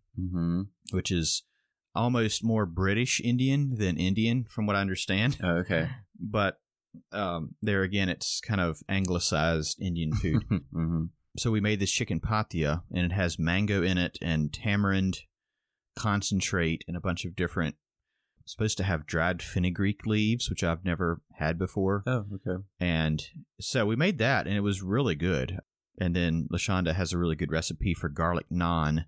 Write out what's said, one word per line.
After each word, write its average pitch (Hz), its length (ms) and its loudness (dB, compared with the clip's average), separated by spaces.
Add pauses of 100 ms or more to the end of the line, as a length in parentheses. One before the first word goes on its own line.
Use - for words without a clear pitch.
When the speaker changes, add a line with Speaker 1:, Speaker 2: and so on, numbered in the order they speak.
(200)
Speaker 1:
Mm-hmm. 90 440 0 (280)
Speaker 2:
which 92 180 -2
is 85 340 0 (520)
almost 117 480 2
more 110 220 2
British 95 560 2
Indian 131 560 2
than 92 200 2
Indian, 110 520 2
from 110 160 -2
what 101 100 2
I 98 60 2
understand. 98 600 0
Speaker 1:
Oh, 87 180 2
okay. 82 300 0 (300)
Speaker 2:
But, 104 400 -2 (540)
um, 87 480 -4
there 101 220 2
again, 95 260 0
it's - 320 -2
kind 104 180 0
of 85 300 0
anglicized 85 920 0
Indian 82 320 -2
food. 80 340 2
Speaker 1:
<laughs> - 40 -2
Mm-hmm. 82 520 -2 (340)
Speaker 2:
So - 120 -2
we 107 120 2
made 104 180 2
this 98 120 0
chicken 98 280 -2
pathia, 85 640 0 (100)
and 87 120 0
it 85 80 0
has 90 260 0
mango 95 440 2
in 90 140 2
it 87 240 -2
and 78 300 0
tamarind 98 680 0 (760)
concentrate 95 920 0
and 87 100 -6
a 82 40 -8
bunch 90 240 -2
of 87 100 -8
different, 85 400 -2 (720)
supposed - 320 -2
to 98 60 0
have 82 220 0
dried 85 360 0
fenugreek 95 640 -2
leaves, 110 440 2
which 90 140 -4
I've 82 220 0
never 85 360 0 (140)
had 82 220 -2
before. 95 500 0
Speaker 1:
Oh, 123 180 0 (100)
okay. 95 260 -4 (180)
Speaker 2:
And 80 440 0 (360)
so 113 260 0
we 110 100 2
made 165 240 0
that, 117 280 0
and 101 80 0
it 101 60 2
was 98 200 0
really 98 340 0
good. 73 440 0 (400)
And 90 160 0
then 82 360 2
LaShonda 87 440 0
has 92 180 -2
a 87 40 0
really 85 180 2
good 76 160 -2
recipe 80 420 0
for 80 160 -4
garlic 85 420 0
naan, 82 560 2